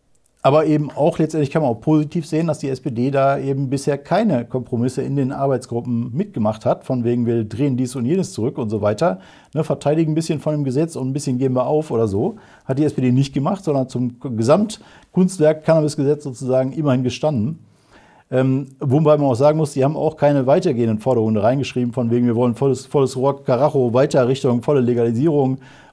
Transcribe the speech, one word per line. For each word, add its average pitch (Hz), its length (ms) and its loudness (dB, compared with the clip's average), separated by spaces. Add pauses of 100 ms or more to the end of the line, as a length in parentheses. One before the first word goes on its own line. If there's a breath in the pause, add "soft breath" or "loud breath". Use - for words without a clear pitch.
(420)
aber 151 220 4
eben 151 280 0
auch 156 260 0
letztendlich 156 320 0
kann 165 100 -2
man 139 120 0
auch 113 80 -8
positiv 156 460 0
sehen, 156 200 -2
dass 147 140 -2
die 143 80 -6
S 131 120 -6
P - 120 -6
D 123 180 -2
da 135 260 2
eben 139 320 -2
bisher 139 300 -2
keine 170 460 0
Kompromisse 123 580 -4
in 135 140 -4
den 135 160 0
Arbeitsgruppen 120 840 -4
mitgemacht 127 500 -4
hat, 135 200 -2
von 127 180 -4
wegen 120 240 0
wir 117 160 0
drehen 120 340 -2
dies 127 200 -4
und 120 100 -2
jenes 175 260 -2
zurück - 240 -4
und 113 140 -4
so 107 100 -2
weiter, 151 380 0 (340 loud breath)
ne, 151 120 -2
verteidigen 156 480 0
ein - 20 -2
bisschen 160 240 -2
von 151 160 -2
dem 147 80 -2
Gesetz 143 320 -2
und 131 140 -6
ein 135 40 -4
bisschen 139 260 -2
geben 131 180 0
wir 123 100 0
auf 156 240 0
oder 117 160 2
so, 110 300 -2 (280 loud breath)
hat 131 140 -2
die 156 60 2
S 147 100 0
P 135 80 -2
D 127 80 4
nicht 135 240 2
gemacht, 156 300 -4
sondern 135 240 -2
zum 123 320 -6
Gesamtkunstwerk 156 1400 0
Cannabis-Gesetz 147 580 2
sozusagen 131 500 -2
immerhin 135 300 0
gestanden. 135 560 -2 (720 soft breath)
Ähm, 131 380 0 (100)
wobei 151 400 4
man 147 80 2
auch 131 80 2
sagen 147 240 4
muss, 151 140 -2
die 131 120 0
haben 151 120 0
auch 147 200 -2
keine 143 300 2
weitergehenden 123 540 2
Forderungen 110 340 0
da 107 60 0
reingeschrieben, 123 520 0
von 117 200 -2
wegen 120 140 2
wir 117 100 2
wollen 120 180 2
volles, 135 320 -2
volles 131 300 0
Rohr 139 280 -2
Karacho 131 480 2
weiter 127 360 4
Richtung 123 340 0
volle 147 180 2
Legalisierung 127 800 0 (340 loud breath)